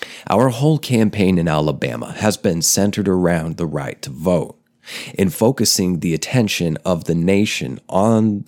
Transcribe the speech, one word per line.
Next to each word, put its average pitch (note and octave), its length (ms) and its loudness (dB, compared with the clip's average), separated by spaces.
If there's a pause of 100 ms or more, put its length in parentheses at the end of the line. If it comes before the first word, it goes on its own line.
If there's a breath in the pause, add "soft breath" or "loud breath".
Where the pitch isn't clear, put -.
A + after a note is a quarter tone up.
(280 loud breath)
Our A#2+ 220 4
whole D3 280 2
campaign G#2 600 2
in E2 100 0
Alabama C#2+ 640 -2
has G#2+ 240 0
been E2+ 260 -2
centered G2 460 0
around E2+ 480 0
the E2+ 100 -2
right C#2+ 360 -6
to C#2 80 -12
vote. D#2 460 -2 (580 loud breath)
In G2 140 2
focusing G2 720 0
the E2 140 0
attention F2 720 0
of F2 200 0
the E2 100 0
nation E2+ 640 0 (120)
on, G#2+ 580 2